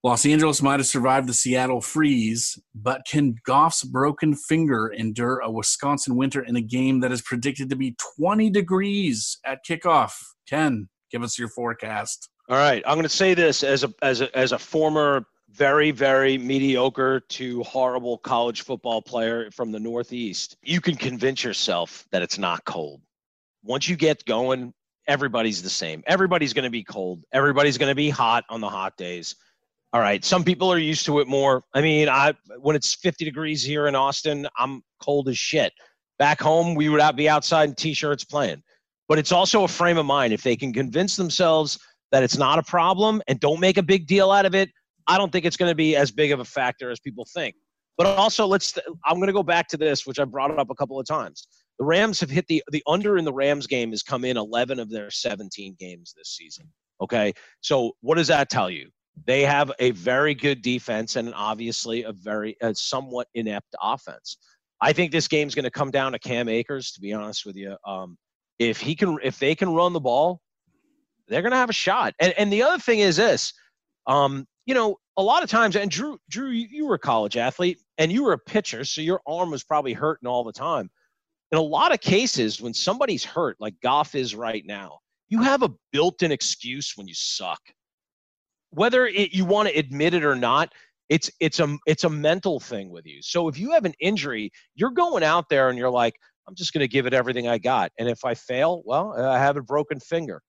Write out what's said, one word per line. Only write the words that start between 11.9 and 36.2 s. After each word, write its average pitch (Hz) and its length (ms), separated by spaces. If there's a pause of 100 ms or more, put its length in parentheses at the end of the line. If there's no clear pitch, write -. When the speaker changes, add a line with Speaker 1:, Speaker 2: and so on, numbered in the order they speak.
Speaker 2:
All 127 80
right, 139 300
I'm 147 100
gonna 160 140
say 190 240
this 165 280
as 139 220
a, 120 80 (100)
as 131 200
a, 131 140
as 131 160
a 117 60
former 151 680 (240)
very, 147 420
very 135 440
mediocre 131 840
to 123 420
horrible 123 560
college 120 440
football 117 380
player 113 520
from 117 180
the 107 80
Northeast. 117 840
You 165 180
can 160 160
convince 127 480
yourself 92 680
that 92 120
it's - 160
not 87 260
cold. 73 360 (640)
Once 131 260
you 175 60
get 156 300
going, 123 500 (320)
everybody's 117 560
the 92 80
same. 80 380
Everybody's 175 440
gonna 127 180
be 117 140
cold. 90 380 (100)
Everybody's 139 460
gonna 139 160
be 147 160
hot 120 400
on 113 100
the 104 80
hot 95 300
days. 87 380 (560)
All 117 80
right, 101 240
some 180 180
people 180 300
are 175 60
used 156 280
to 147 140
it 131 80
more. 135 340 (100)
I 135 80
mean, 151 280
I, 139 260 (240)
when 147 160
it's - 200
fifty 170 300
degrees 151 380
here 147 240
in 139 80
Austin, 139 540 (100)
I'm 131 240 (180)
cold 143 280
as 123 100
shit. 135 340 (460)
Back 147 220